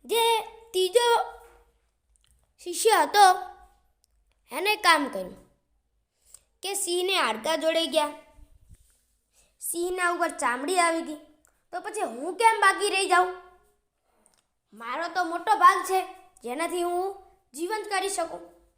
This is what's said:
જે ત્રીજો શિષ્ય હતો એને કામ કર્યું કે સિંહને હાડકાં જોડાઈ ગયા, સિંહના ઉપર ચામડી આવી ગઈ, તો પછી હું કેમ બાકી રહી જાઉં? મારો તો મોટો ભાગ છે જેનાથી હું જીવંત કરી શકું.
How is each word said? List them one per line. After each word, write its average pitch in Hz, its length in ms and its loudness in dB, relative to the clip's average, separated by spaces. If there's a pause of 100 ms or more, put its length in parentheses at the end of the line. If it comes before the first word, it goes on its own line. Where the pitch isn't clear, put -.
જે 453 360 0 (320)
ત્રીજો 466 520 2 (1400)
શિષ્ય 349 280 0
હતો 381 300 4 (1400)
એને 403 200 0
કામ 330 320 2
કર્યું 185 420 -12 (1120)
કે 392 120 -6
સિંહને 370 420 -2
હાડકાં 277 440 -2
જોડાઈ 330 260 0
ગયા, 294 240 0 (1500)
સિંહના 349 500 -4
ઉપર 339 180 0
ચામડી 285 500 -2
આવી 330 240 2
ગઈ, 302 140 -10 (560)
તો - 80 -8
પછી 427 200 -8
હું 285 360 -6
કેમ 440 240 2
બાકી 381 280 2
રહી 381 180 0
જાઉં? 370 280 4 (1400)
મારો 247 360 -6
તો 359 160 -2
મોટો 349 340 0
ભાગ 381 260 6
છે 370 220 -2 (360)
જેનાથી 339 400 -4
હું 359 400 -4 (320)
જીવંત 403 340 -8
કરી 392 200 -4
શકું. - 480 -8 (220)